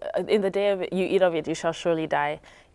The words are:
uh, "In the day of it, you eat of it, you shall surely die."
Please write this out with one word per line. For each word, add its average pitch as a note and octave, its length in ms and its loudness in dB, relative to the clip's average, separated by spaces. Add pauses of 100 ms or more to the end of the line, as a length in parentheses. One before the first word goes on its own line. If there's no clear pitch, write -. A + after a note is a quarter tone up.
(180)
uh, F#3 100 -2
"In G#3 140 4
the F#3+ 80 2
day G3+ 220 0
of F#3+ 100 0
it, - 120 -6
you F#3 120 2
eat F#3 160 2
of F3+ 140 4
it, D3 120 -2
you D#3+ 80 -2
shall E3 180 -2
surely D#3+ 340 -2
die." D3 320 -2 (360)